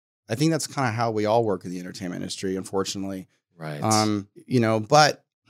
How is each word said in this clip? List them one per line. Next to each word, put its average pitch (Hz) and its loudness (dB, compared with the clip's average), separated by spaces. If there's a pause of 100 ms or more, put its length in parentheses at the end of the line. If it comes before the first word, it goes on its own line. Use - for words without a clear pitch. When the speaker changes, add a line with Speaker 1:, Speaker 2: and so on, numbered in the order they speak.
(300)
Speaker 1:
I 113 -2
think 156 2
that's 156 -2
kinda 131 -2
how 117 0
we 107 0
all 113 4
work 98 -2
in 90 -8
the 92 -8
entertainment 92 -8
industry, 95 -4
unfortunately. 95 -6 (300)
Speaker 2:
Right. 76 -8
Speaker 1:
Um, 107 2 (200)
you 127 2
know, 110 2
but 120 4 (260)